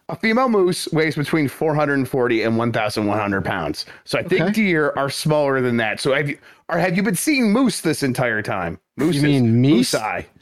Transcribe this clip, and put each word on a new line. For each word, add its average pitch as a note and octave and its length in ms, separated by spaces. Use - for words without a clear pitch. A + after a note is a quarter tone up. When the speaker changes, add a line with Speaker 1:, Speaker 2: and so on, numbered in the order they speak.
Speaker 1:
A D#3+ 80
female A#3 320
moose F#3+ 420
weighs D#3+ 260
between D3+ 320
four D#3 260
hundred C#3+ 240
and C3 100
forty A#2+ 360
and A2+ 120
one A#2 160
thousand G#2+ 340
one G#2 120
hundred G2+ 260
pounds. E2+ 400
So - 140
I A2+ 40
think F3+ 180
Speaker 2:
Okay. F#3 120
Speaker 1:
deer F3 440
are C#3 140
smaller C#3+ 500
than B2 160
that. G#2+ 240
So C3+ 140
have C#3+ 160
you, - 80
or E3+ 80
have F3 180
you G3+ 60
been G3 120
seeing B3 380
moose B3 300
this D#3 200
entire B2 380
time? F#2+ 380
Moose D3 200
Speaker 2:
You C#3+ 60
mean C#3+ 220
Speaker 1:
is, A2+ 80
Speaker 2:
meese? C3 240
Speaker 1:
moose B3 180
eye. G2+ 320